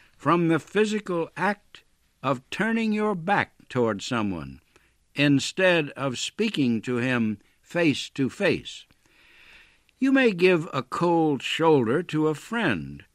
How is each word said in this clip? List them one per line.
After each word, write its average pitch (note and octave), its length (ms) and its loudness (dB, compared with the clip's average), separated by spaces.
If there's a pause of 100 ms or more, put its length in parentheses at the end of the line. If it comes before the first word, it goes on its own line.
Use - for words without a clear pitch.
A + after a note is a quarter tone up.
(160)
from E3 320 2
the D#3+ 100 2
physical G#3 760 -2
act - 480 -6 (380)
of C3 280 -4
turning A3 420 -2
your G#3+ 220 -2
back E3+ 380 -2 (160)
toward A2+ 340 0
someone F2+ 580 -4 (540)
instead D3 760 2
of C3 280 -6
speaking C#3+ 640 -2
to B2 140 -4
him A#2+ 420 0 (240)
face E3+ 480 -2
to C3+ 200 -2
face. - 560 -4 (1120)
You C4+ 140 2
may C4 200 4
give F3 400 4
a C3+ 100 -4
cold D#3+ 600 0
shoulder D3+ 640 2
to D#3 240 -2
a D#3 60 0
friend G2 680 -4 (100)